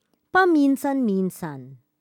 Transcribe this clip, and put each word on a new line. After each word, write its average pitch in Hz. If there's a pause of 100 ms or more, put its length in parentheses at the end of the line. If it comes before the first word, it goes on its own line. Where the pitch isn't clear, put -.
(280)
Paminsan-minsan. 233 (200)